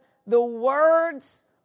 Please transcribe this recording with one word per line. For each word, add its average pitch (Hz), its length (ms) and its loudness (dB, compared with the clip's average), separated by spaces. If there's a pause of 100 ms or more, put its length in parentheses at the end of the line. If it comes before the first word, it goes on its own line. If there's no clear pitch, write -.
(240)
the 233 160 0
words 277 1000 -2 (220)